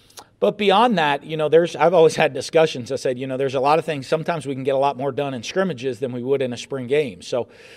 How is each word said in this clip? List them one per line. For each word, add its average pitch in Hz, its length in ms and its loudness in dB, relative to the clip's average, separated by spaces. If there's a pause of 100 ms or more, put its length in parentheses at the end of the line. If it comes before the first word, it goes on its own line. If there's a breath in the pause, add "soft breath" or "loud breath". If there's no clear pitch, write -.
(400 loud breath)
but 196 180 0
beyond 208 400 4
that, 147 260 0
you 156 120 -10
know, 151 140 0
there's, 165 260 4
I've 165 180 4
always 160 220 6
had 156 180 2
discussions. 131 580 0
I 131 40 -2
said, 131 240 -4
you 135 80 -6
know, 131 80 -6
there's 131 200 -2
a 135 40 -2
lot 147 200 4
of - 40 -2
things. 143 240 -8
Sometimes 160 380 -2
we 139 80 -6
can 131 100 -8
get 135 120 0
a - 20 0
lot 139 180 0
more 139 160 -4
done 139 220 -6
in 117 100 -10
scrimmages 135 560 -4
than 127 140 -6
we 123 100 -8
would 135 180 0
in 123 120 -4
a 117 40 -10
spring 127 300 -8
game. 123 340 -2
So, 120 280 -6 (280 loud breath)